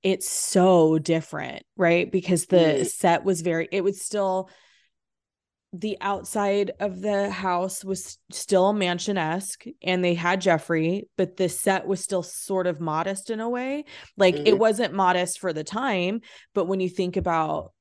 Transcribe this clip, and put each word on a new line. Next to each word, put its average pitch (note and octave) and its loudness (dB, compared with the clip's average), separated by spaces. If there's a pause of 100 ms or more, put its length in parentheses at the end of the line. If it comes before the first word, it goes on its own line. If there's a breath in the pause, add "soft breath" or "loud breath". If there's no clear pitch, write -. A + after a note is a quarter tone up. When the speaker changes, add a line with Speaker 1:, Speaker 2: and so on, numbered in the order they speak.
Speaker 1:
it's - 0
so F3 4
different, D3+ -4 (120)
right? F3 2
Because F3+ 0
the F#3 4
Speaker 2:
Mm-hmm. D3 4
Speaker 1:
set E3+ 2
was F3+ 0
very, E3 -2
it F#3+ -2
was G3 -2
still, F#3+ -4 (1200 soft breath)
the G3 -6
outside G3+ 0
of F#3 -4
the G3+ 0
house F#3 -2
was - -8 (140)
still F#3+ 2
mansion-esque, F3+ -2 (180)
and F3+ 0
they F3 2
had F3 0
Jeffrey, E3+ 0
but F#3 -2
the F3+ 0
set - 0
was F#3+ -2
still F3+ -4
sort F#3 -4
of D#3+ -2
modest E3+ -4
in A3 -4
a A3+ -6
way. C4 -6 (320 loud breath)
Like, F#3 6
it D3 -4 (100)
Speaker 2:
Mm-hmm. G3+ 6
Speaker 1:
wasn't A3 2
modest F3+ 2
for F3+ -4
the D#3 -6
time, G#3 -2 (320 loud breath)
but F#3+ 2
when F#3+ -2
you F#3 -2
think F3+ -4
about D#3+ -2